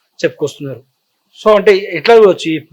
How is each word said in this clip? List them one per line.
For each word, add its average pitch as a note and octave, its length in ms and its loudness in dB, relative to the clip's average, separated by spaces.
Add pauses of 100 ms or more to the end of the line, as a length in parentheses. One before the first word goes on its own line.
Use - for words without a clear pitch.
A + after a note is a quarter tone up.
(240)
చెప్పుకొస్తున్నారు. C3+ 560 -10 (640)
So G#3+ 120 4
అంటే G3 200 2
ఎట్లా F#3+ 400 -2
చూడొచ్చు F#3 340 2
ఈ D3+ 220 -8